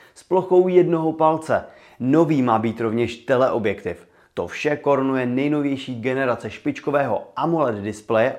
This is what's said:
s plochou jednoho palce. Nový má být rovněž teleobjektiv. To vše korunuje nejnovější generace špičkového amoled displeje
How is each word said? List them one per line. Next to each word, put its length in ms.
s 80
plochou 460
jednoho 440
palce. 520
Nový 420
má 160
být 220
rovněž 360
teleobjektiv. 920
To 120
vše 300
korunuje 500
nejnovější 720
generace 500
špičkového 840
amoled 400
displeje 640